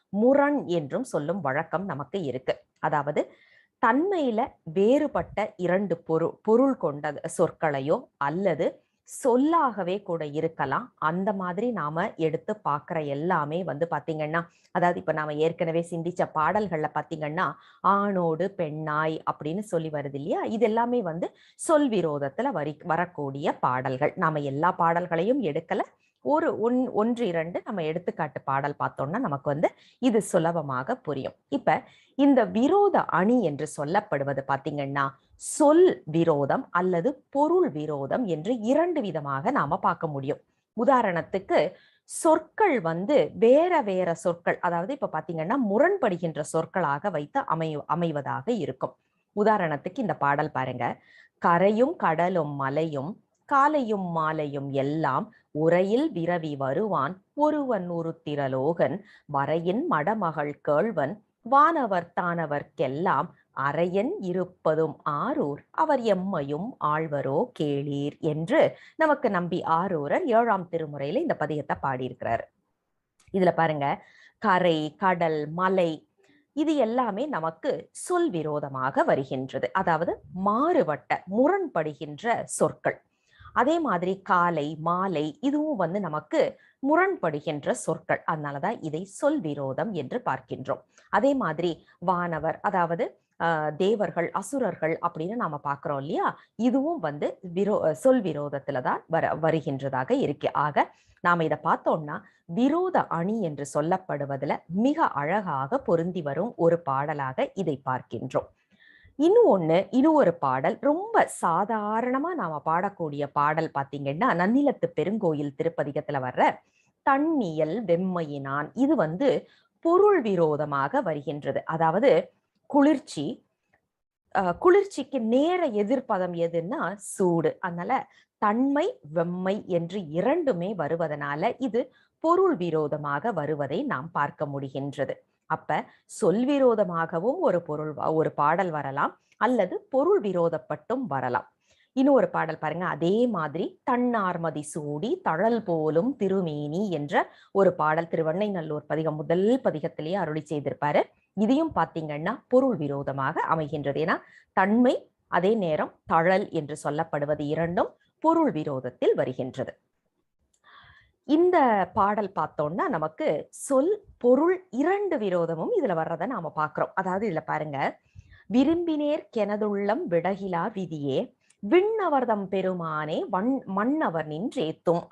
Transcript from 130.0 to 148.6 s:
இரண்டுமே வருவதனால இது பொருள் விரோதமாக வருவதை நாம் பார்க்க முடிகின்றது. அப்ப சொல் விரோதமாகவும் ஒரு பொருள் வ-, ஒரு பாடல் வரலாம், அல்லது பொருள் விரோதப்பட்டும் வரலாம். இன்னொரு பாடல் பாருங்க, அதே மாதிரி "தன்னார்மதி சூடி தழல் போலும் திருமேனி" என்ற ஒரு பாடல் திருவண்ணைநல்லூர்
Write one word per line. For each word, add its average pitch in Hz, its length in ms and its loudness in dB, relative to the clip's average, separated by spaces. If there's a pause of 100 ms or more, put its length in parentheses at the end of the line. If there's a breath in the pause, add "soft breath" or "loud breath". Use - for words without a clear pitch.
இரண்டுமே 202 640 0
வருவதனால 151 840 -2
இது 240 340 -2 (280 soft breath)
பொருள் 349 360 4
விரோதமாக 151 760 -2
வருவதை 147 500 -2
நாம் 165 280 -6
பார்க்க 147 360 -2
முடிகின்றது. 139 800 -6 (240)
அப்ப 156 360 -4 (200 soft breath)
சொல் 214 400 0
விரோதமாகவும் 214 960 0
ஒரு 180 220 2
பொருள் 151 320 -6
வ-, 156 200 -2
ஒரு 151 180 2
பாடல் 170 380 0
வரலாம், 143 500 -4 (160)
அல்லது 226 540 2
பொருள் 330 300 4
விரோதப்பட்டும் 175 880 -2
வரலாம். 127 440 -2 (400)
இன்னொரு 262 360 4
பாடல் 160 300 -2
பாருங்க, 165 280 -4
அதே 170 400 2
மாதிரி 170 540 -4 (100)
"தன்னார்மதி 185 680 0
சூடி 151 640 -6
தழல் 214 380 2
போலும் 165 540 0
திருமேனி" 180 760 -2
என்ற 165 400 -2 (220 loud breath)
ஒரு 190 200 6
பாடல் 165 340 0
திருவண்ணைநல்லூர் 160 800 -2